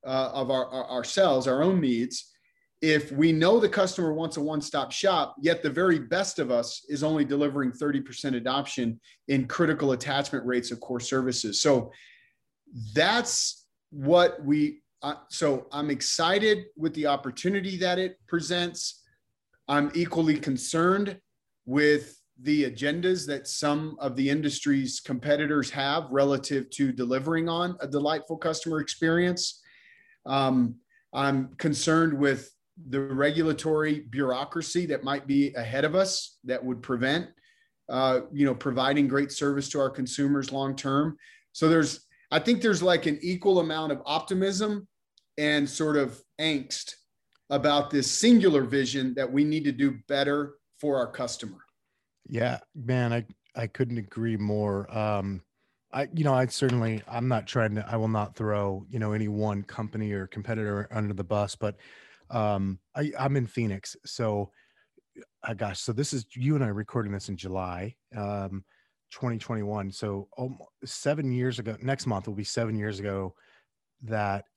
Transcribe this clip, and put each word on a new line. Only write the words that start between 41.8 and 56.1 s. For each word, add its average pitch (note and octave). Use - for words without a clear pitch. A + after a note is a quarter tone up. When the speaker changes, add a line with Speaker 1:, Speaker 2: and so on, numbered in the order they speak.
Speaker 1:
I D#3+
think A#3
there's, G3
like, F3
an D3
equal F3+
amount D#3+
of C3
optimism G3
and D3+
sort D3+
of B2+
angst D3+
about C#3+
this C#3
singular F#3+
vision C3
that C3
we C#3+
need D3+
to C#3+
do C3
better C#3+
for C#3+
our B2
customer. A2+
Speaker 2:
Yeah, B2
man, B2
I, A#2
I A#2
couldn't A#2+
agree A2+
more. G#2
Um, G2+
I, C#3